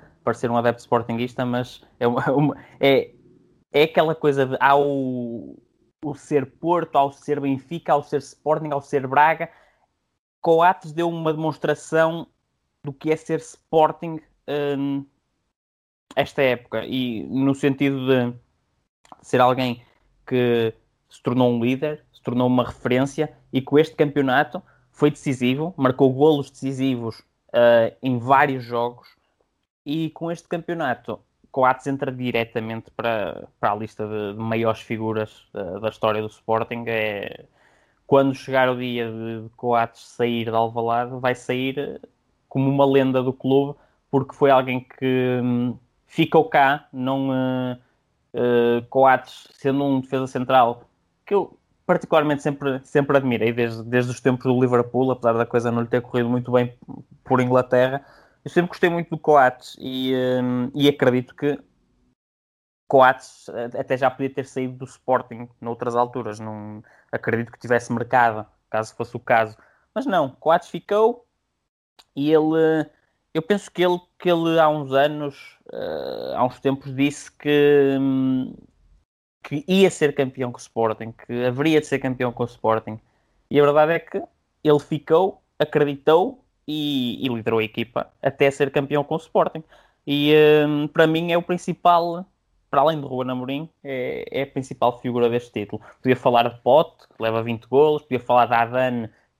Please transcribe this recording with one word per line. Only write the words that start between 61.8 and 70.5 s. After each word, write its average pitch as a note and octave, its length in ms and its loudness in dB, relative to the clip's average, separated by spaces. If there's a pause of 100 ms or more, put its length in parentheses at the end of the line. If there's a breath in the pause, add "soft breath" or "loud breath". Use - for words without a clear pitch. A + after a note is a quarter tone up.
Coates, - 640 6
eh, A#2+ 300 -8
até C3 160 -2
já C3 140 0
podia C3+ 200 -4
ter C3+ 160 -8
saído B2+ 280 -8
do B2+ 120 -14
Sporting A#2+ 600 -4 (140)
noutras A#2 340 -6
alturas, A#2+ 440 -4
não G#2+ 440 -12 (280 soft breath)
acredito A#2 400 -4
que - 80 -20
tivesse A#2+ 340 -2
mercado, A#2 520 0 (240)
caso A2 260 -6
fosse A#2 200 -10
o A#2+ 40 -12
caso. A2+ 360 0 (380 soft breath)
Mas C4 120 -6
não, E3+ 240 0
Coates E3 400 -2